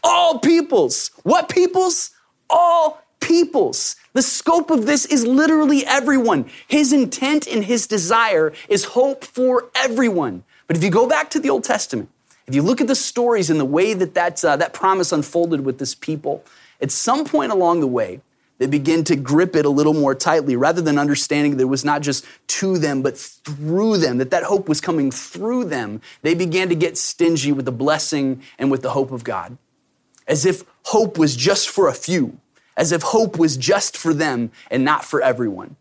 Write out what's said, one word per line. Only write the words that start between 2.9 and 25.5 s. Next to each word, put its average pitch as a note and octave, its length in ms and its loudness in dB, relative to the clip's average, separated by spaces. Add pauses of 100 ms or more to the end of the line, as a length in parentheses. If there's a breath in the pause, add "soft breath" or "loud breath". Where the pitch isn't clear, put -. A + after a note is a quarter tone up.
peoples. E4 760 0 (180 soft breath)
The C4 80 2
scope E4 500 0
of A#3+ 140 2
this C#4+ 200 0
is B3 200 0
literally D4 600 2
everyone. A#3+ 600 2 (220 loud breath)
His C#4+ 260 2
intent C#4+ 540 0
and A3 160 -2
his A3+ 240 -2
desire F#3+ 680 2 (160 loud breath)
is G3+ 160 2
hope C4+ 380 0
for B3 520 0
everyone. A3+ 680 0 (240 soft breath)
But E3 100 0
if D#3+ 60 0
you G3+ 60 2
go A3+ 180 4
back D#4 240 0
to D#4 80 -2
the - 100 -2
Old C4 140 0
Testament, - 460 -4 (360 soft breath)
if C3 100 -6
you C#3+ 60 4
look A#3+ 180 2
at C4 80 0
the C4 80 0
stories A#3 540 0
and D#3 100 2
the C3+ 60 0
way F3 280 2
that F#3 200 -2
that, F3 320 -2
uh, D3 100 4
that D#3+ 180 -2
promise F#3+ 380 0
unfolded E3 540 -2
with C3 140 -4
this C3 160 -6
people, D3+ 480 -6 (360 soft breath)
at - 120 -4
some C#4 340 0
point C#4 260 0
along F3 300 2
the C#3 60 0
way, A2 340 -4 (380)
they C3 80 0
begin D3+ 360 0
to E3 120 2
grip D3 400 0
it D3 100 2
a C#3+ 40 2
little D3+ 240 2
more C#3 220 2
tightly. D3 400 0
Rather D#3+ 260 2
than D3+ 160 2
understanding C#3+ 600 0
that B2+ 60 2
it B2+ 40 2
was C3+ 180 -2
not D3 160 0
just C#3+ 240 -4 (220 loud breath)
to F#3+ 300 -2
them, C#3+ 240 -2
but C3 160 -2
through E3 800 -4
them, C3 200 0
that C3 140 -2
that E3+ 120 0
hope G3 260 -2
was D3+ 120 0
coming C#3+ 300 -2
through A3+ 540 -6